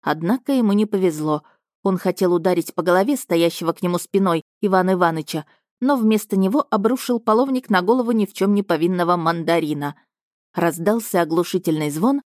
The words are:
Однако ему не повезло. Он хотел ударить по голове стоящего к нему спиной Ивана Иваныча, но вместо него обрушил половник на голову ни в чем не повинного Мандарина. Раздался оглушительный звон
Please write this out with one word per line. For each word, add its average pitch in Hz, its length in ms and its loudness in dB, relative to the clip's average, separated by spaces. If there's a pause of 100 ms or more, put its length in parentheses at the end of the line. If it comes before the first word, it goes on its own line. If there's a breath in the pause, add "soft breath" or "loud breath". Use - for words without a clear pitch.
Однако 170 500 -2
ему 226 200 2
не 208 120 4
повезло. 156 600 0 (400 soft breath)
Он 190 120 0
хотел 180 380 0
ударить 170 400 -2
по 165 80 -4
голове 185 340 2
стоящего 170 560 -2
к - 100 -6
нему 175 160 -2
спиной 180 440 0 (180)
Ивана 185 340 2
Иваныча, 160 520 -2 (340 soft breath)
но 269 160 0
вместо 214 400 0
него 190 340 2
обрушил 226 500 0
половник 254 500 0
на 185 120 4
голову 233 280 0
ни 220 160 2
в - 60 -14
чем 196 200 0
не 202 120 2
повинного 175 520 0
Мандарина. 160 760 -2 (600 soft breath)
Раздался 170 680 0
оглушительный 165 720 -2
звон 226 300 0 (100)